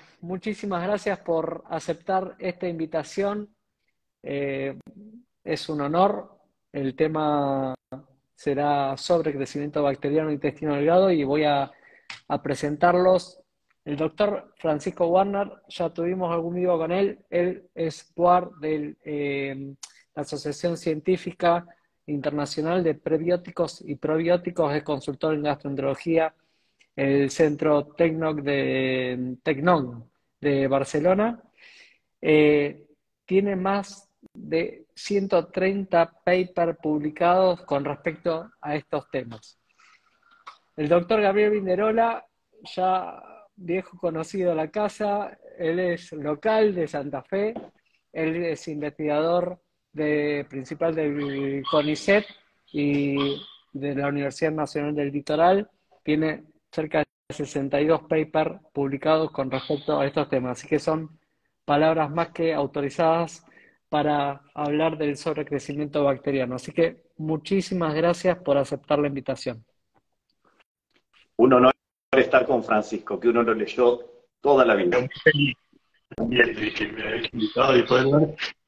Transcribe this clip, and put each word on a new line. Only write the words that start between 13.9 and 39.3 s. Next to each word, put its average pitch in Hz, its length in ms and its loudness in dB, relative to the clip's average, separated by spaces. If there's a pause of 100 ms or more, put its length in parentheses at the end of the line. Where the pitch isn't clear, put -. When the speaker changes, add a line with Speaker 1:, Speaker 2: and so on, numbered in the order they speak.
Speaker 1:
doctor 196 600 -2
Francisco 165 500 -2
Warner, 196 440 2 (180)
ya 165 200 -4
tuvimos 170 440 -2
algún 170 220 -4
vivo 180 220 2
con 160 140 -2
él. 196 280 0 (100)
Él 175 440 -2
es - 420 -8
guar 175 340 4 (100)
del, 151 460 -4
eh, 139 680 -6 (420)
la 143 80 -6
Asociación 151 520 -6
Científica 170 880 0 (420)
Internacional 147 760 -2
de 156 120 0
Prebióticos 170 880 -2
y 147 140 -8
Probióticos, 165 800 0
es 147 80 -2
consultor 147 520 -4
en 147 80 -2
gastroenterología, 143 880 -2 (600)
el 139 360 2
Centro 147 540 2 (100)
Tecnoc 160 460 0
de, 131 1040 -2
Tecnoc 139 600 0 (380)
de 139 260 2
Barcelona. 175 720 2 (800)
Eh, 151 640 4 (400)
tiene 196 300 0
más 196 540 -4 (240)
de - 520 -4 (100)
ciento 196 520 0
treinta 190 640 0 (120)
papers 180 580 0
publicados 170 800 2
con 139 220 -2
respecto 160 640 -6 (120)
a 147 140 -4
estos 147 360 -6
temas. 117 480 -10 (1160)